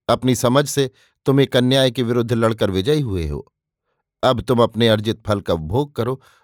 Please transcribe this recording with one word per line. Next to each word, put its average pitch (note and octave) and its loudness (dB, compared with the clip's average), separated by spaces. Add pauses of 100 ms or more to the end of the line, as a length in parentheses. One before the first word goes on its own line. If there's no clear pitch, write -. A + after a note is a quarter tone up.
अपनी A#2+ 0
समझ C3 0
से C#3 -2 (360)
तुम C#3 4
एक C3+ 0
अन्याय C3 2
के B2 -4
विरुद्ध A#2+ -2
लड़कर A2+ 0
विजयी G#2 0
हुए F#2+ -4
हो। - -10 (720)
अब B2+ 2
तुम A#2 0
अपने A2+ 2
अर्जित G#2+ 0
फल G#2 0
का F2+ -2
उपभोग G2 -4
करो B2 -6 (220)